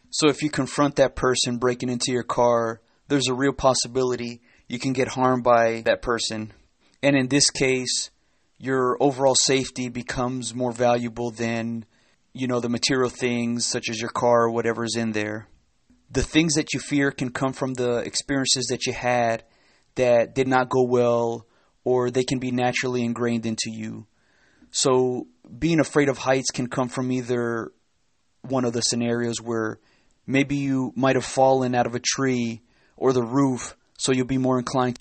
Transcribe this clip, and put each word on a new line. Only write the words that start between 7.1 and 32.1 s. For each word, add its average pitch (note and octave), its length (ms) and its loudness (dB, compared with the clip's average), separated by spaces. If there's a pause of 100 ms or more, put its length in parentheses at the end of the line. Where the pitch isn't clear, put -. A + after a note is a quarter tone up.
in C3 140 2
this C#3+ 220 4
case, B2+ 600 -2 (480)
your B2+ 420 0
overall C3+ 360 4
safety C3 520 0
becomes B2 680 -6
more B2 160 -2
valuable A#2+ 580 0
than, A#2 540 -4 (480)
you C3 160 -6
know, B2 100 0
the A#2 100 -2
material B2 400 0
things A#2+ 560 -2
such - 240 -4
as A2+ 120 -6
your A#2 100 -6
car A#2+ 360 4
or A#2 40 0
whatever's A2+ 460 -2
in A2+ 160 -2
there. G#2+ 340 -4 (640)
The C3 140 0
things D#3 300 2
that D3+ 200 -2
you C3 60 -2
fear C#3 320 0
can B2+ 180 -6
come C3+ 220 -4
from C3 220 -4
the B2 240 0
experiences C3 720 -2
that A#2+ 160 -4
you B2+ 60 -2
had A#2+ 520 0 (500)
that A#2+ 400 4
did C3 140 2
not B2+ 200 4
go C3 140 4
well, A#2+ 640 2 (380)
or B2 260 2
they B2+ 140 0
can B2+ 160 -2
be B2+ 100 -6
naturally B2 540 0
ingrained A#2 420 -2
into A2+ 240 -4
you. A2 380 -12 (640)
So B2+ 560 2 (280)
being D#3+ 220 2
afraid C#3+ 300 2
of C3 100 0
heights C3+ 320 0
can B2+ 160 -4
come B2 220 -4
from B2+ 240 -4
either A#2+ 580 -2 (720)
one B2+ 220 -2
of A#2+ 80 -2
the A#2 100 -2
scenarios A#2 580 -2
where A2+ 380 -4 (480)
maybe C3+ 300 0
you C3+ 400 -2
might C3 180 2
have B2 100 0
fallen C3 520 2
out A#2+ 100 2
of B2 80 -6
a A#2+ 60 -6
tree A#2+ 640 -2 (340)